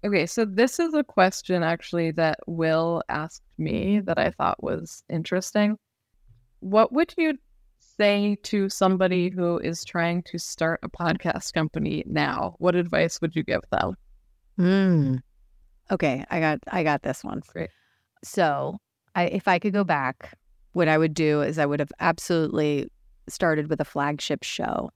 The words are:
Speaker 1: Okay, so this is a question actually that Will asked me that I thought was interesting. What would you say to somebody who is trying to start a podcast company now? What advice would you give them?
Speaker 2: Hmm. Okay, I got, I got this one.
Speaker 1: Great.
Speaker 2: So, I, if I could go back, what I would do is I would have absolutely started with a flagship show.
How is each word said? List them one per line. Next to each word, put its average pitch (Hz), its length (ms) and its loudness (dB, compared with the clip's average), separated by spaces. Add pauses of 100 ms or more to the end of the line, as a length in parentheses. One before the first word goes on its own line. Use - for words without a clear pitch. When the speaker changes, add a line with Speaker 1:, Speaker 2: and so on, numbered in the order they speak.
Speaker 1:
Okay, 196 220 2
so 220 220 0
this 220 340 2
is 330 140 0
a 302 100 4
question 185 580 2
actually 165 500 -2
that 160 340 2
Will 165 640 0
asked 156 320 -6 (160)
me 190 420 0
that 180 180 -2
I - 120 2
thought - 320 -2
was - 480 -8
interesting. 185 640 0 (840)
What 208 320 2
would 311 260 0
you 311 180 2 (640)
say 208 460 2
to 196 260 -2
somebody 185 580 2
who 175 300 -2
is - 260 -4
trying 170 400 -2
to - 140 -10
start - 440 -4
a - 60 -10
podcast - 640 -2
company 156 540 -2
now? 147 520 -2
What 175 160 2
advice 165 460 0
would 165 160 -2
you 160 60 0
give - 180 0 (100)
them? - 240 0 (600)
Speaker 2:
Hmm. 180 600 4 (760)
Okay, 143 400 -2
I 160 100 -2
got, 156 280 0
I 180 140 -2
got 151 200 0
this - 200 -6
one. - 260 -8
Speaker 1:
Great. 170 200 -8 (540)
Speaker 2:
So, 151 560 -2 (360)
I, 175 100 2
if - 240 -2
I 180 100 4
could 202 160 -2
go 202 100 2
back, 139 540 -4 (340)
what 170 160 2
I 156 80 6
would 160 180 2
do 151 280 2
is 151 160 -2
I 147 80 2
would 147 140 -2
have 143 200 -4
absolutely 160 880 0 (400)
started 151 400 0
with 156 120 -2
a 147 40 0
flagship 147 600 -4
show. - 520 -6